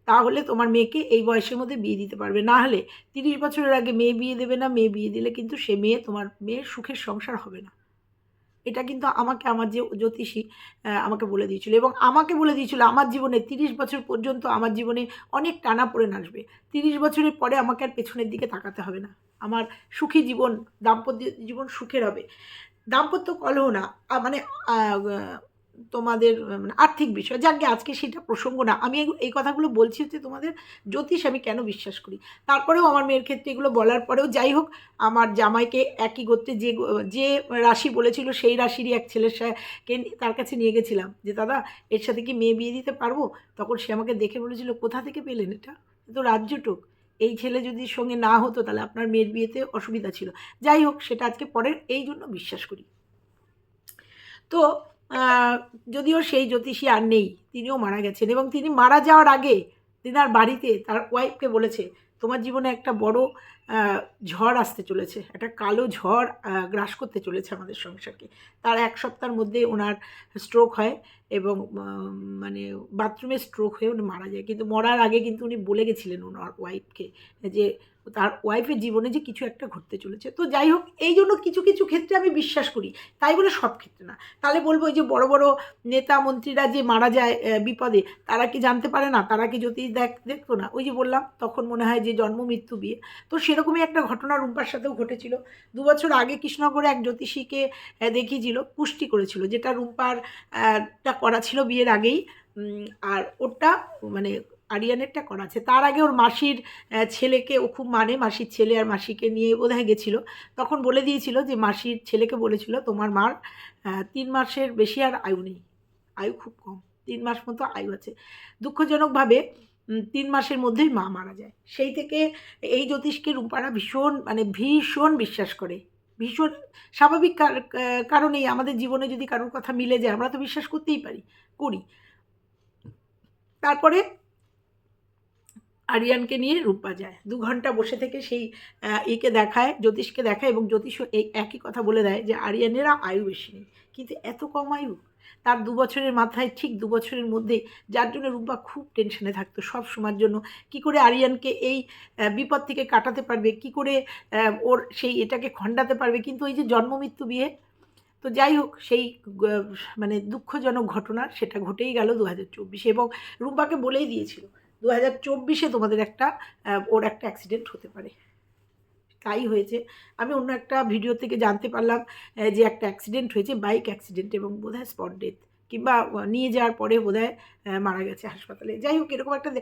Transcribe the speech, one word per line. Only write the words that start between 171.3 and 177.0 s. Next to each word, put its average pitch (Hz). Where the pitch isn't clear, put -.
জানতে 214
পারলাম, 233
আহ, -
যে 208
একটা 220
অ্যাক্সিডেন্ট 214
হয়েছে, 214
বাইক 214
অ্যাক্সিডেন্ট, 202
এবং 202
বোধহয় 220
স্পট 180
ডেথ, 190
কিংবা, 240
আহ, 214
নিয়ে 240
যাওয়ার 233
পরে 226
বোধহয়, 220